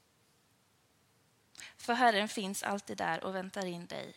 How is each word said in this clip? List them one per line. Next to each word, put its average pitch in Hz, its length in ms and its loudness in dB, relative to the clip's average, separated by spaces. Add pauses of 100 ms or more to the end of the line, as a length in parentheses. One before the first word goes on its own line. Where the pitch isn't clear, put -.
(1800)
För - 160 0
Herren 220 360 6
finns 196 340 -4
alltid 202 340 -2
där 170 260 0
och 190 120 -4
väntar 190 300 -4
in 175 200 -6
dig - 320 -10